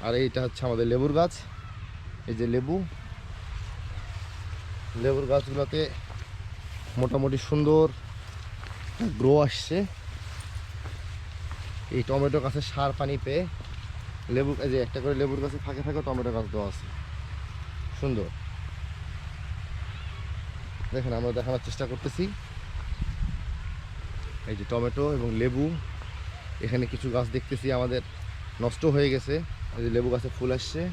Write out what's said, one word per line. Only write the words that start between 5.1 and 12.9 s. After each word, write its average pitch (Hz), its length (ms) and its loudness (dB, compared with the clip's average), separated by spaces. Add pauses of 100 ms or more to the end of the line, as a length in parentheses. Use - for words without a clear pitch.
গাছগুলোতে 139 500 2 (1200)
মোটামুটি 135 360 4 (120)
সুন্দর 151 360 8 (1300)
গ্রো 131 140 8 (120)
আসছে। - 320 0 (2250)
এই 127 140 2
টমেটো 139 360 6
গাছে 139 160 0 (100)
সার 139 280 2